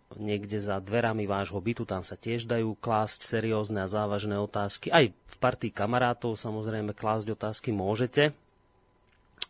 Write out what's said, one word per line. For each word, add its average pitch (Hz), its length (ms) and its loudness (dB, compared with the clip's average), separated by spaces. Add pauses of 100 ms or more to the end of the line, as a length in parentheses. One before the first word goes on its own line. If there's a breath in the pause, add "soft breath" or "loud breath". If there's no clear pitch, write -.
(160)
niekde 104 400 -2
za 101 240 -2
dverami 107 480 0
vášho 98 320 0
bytu, 113 240 -2
tam 98 160 -2
sa - 160 -8
tiež 117 320 -4
dajú 113 320 0
klásť 107 480 0
seriózne 107 560 0
a 92 80 -4
závažné 104 480 0
otázky. 101 480 -2
Aj 165 160 6
v - 320 -4
partii 127 320 0
kamarátov 120 720 0
samozrejme 107 560 -4
klásť 110 400 0
otázky 107 400 -2
môžete, 117 560 2 (1160)